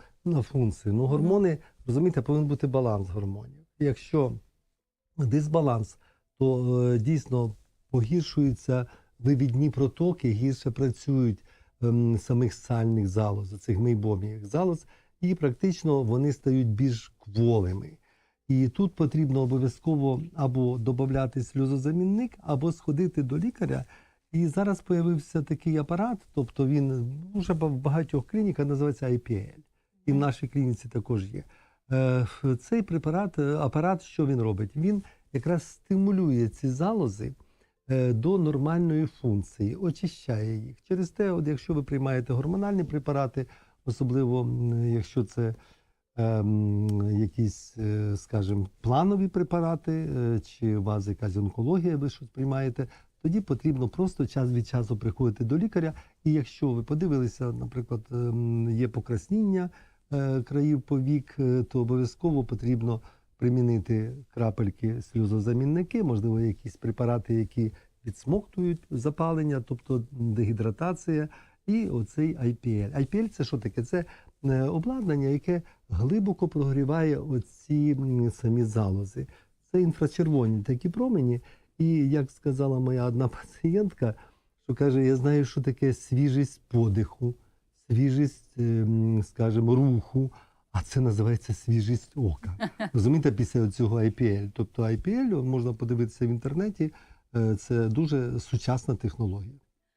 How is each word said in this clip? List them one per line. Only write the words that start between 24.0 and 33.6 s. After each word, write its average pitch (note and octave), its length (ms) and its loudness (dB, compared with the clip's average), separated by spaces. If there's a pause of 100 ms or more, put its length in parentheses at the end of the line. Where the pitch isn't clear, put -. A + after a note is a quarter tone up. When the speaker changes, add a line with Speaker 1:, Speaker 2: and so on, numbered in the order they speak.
Speaker 1:
І E3+ 140 2
зараз G3 340 0
появився E3+ 600 0
такий D#3 340 -2
апарат, F#3 580 -2
тобто C3+ 320 -2
він C3+ 480 0 (200)
вже F#3 200 0
ба-, D#3+ 140 0
в C#3 80 -2
багатьох C#3+ 500 -2
клініках G3+ 400 -2
називається C#3+ 400 -2
I B2 120 0
P A#2+ 140 -6
L. G2+ 300 -8 (440)
І C#3+ 60 2
в - 20 4
Speaker 2:
Мгм. C#3 60 2
Speaker 1:
нашій C#3+ 280 -2
клініці B2 400 -2
також A2 460 -4
є. - 100 -10 (480)
Е, B2+ 300 2
ф-, B2+ 380 -2
цей A#3 220 -2
препарат, E3+ 560 -2
е, D3 180 0
апарат, D#3 460 0